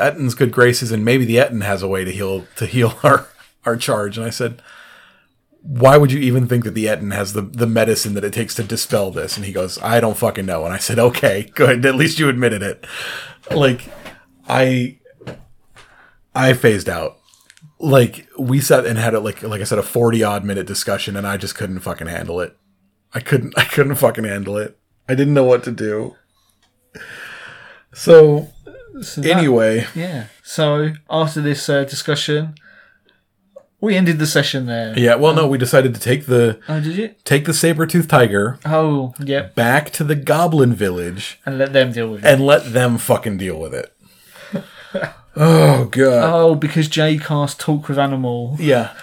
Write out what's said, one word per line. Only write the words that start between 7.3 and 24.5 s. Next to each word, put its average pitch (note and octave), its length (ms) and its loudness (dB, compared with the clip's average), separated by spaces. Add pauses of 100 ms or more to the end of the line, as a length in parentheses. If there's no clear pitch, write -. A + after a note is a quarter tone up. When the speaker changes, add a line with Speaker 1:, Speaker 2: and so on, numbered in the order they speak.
Speaker 1:
the, G#2+ 80 -4
the A#2 260 -4
medicine A2 480 0
that G2 80 -6
it G2+ 100 -4
takes A2+ 220 -6
to A#2 80 -6
dispel G2+ 480 -4
this?" D#2 260 -8
And G2+ 80 -10
he G2 80 -8
goes, F#2 300 -6
"I A2+ 160 0
don't A2 180 -2
fucking G#2 300 -4
know." E2 180 -4
And F2 80 -6
I G2 60 -8
said, A2 200 -4
"Okay, A#2 540 0
good. B2+ 320 2
At C3+ 100 4
least D3+ 240 0
you D3+ 80 2
admitted A#2+ 360 0
it." - 220 -10 (680)
Like, C3+ 360 -2 (640)
I, B2+ 480 -2 (1400)
I C3 200 2
phased G#2+ 360 2
out. E2 280 -8 (600)
Like, C3+ 500 2 (120)
we C3 200 0
sat C3+ 280 2
and A2+ 100 -2
had A2+ 160 -2
a, A2 60 0
like, G#2 240 -8
like G#2+ 180 -8
I G#2+ 40 -6
said, - 120 -2
a G2 60 -2
forty A#2 400 0
odd G2+ 200 -2
minute G2 220 -4
discussion, G2 500 -6
and G2+ 120 -6
I G2+ 100 -4
just F#2 180 -8
couldn't F#2 260 -8
fucking E2+ 260 -10
handle E2+ 320 -8
it. E2+ 180 -8 (560)
I B2 60 -6
couldn't, B2 340 -2
<laughs> - 40 -4
I - 80 0
couldn't C#3 320 0
fucking A2+ 260 0
handle G2+ 340 -6